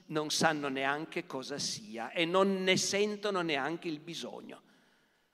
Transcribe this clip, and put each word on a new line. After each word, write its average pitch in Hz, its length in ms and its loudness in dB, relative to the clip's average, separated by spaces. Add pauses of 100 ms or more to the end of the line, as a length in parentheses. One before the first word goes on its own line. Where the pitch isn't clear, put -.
non 156 240 0
sanno 156 360 2
neanche 143 580 -2
cosa 131 320 -8
sia 113 540 -6
e 170 140 2
non 190 380 4
ne 185 120 6
sentono 202 640 0
neanche 165 480 -2
il 151 120 -4
bisogno. 123 640 -10 (720)